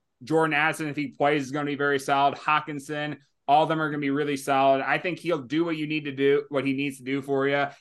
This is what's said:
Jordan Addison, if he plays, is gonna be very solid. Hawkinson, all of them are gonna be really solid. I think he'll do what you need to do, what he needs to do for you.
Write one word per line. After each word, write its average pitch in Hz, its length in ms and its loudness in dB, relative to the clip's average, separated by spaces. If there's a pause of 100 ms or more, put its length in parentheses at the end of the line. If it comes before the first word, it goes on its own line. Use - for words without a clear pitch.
(240)
Jordan 156 300 2
Addison, 151 360 0
if 139 80 -8
he 147 100 -4
plays, 147 360 0
is 127 80 -8
gonna 147 160 -4
be 147 80 -4
very 143 240 0
solid. 139 380 2
Hawkinson, 147 800 -2 (300)
all 151 160 6
of 156 60 2
them 160 120 0
are 151 80 -2
gonna 147 100 -4
be 143 120 0
really 143 260 -2
solid. 135 440 4
I 135 160 0
think 156 220 -4
he'll 160 220 -2
do 147 240 -2
what 165 100 -2
you 151 100 -4
need 151 200 -4
to 143 60 -6
do, 139 380 4
what 135 160 -2
he 139 80 0
needs 135 240 -4
to 131 60 -20
do 135 180 -4
for 139 260 0
you. 143 180 0 (160)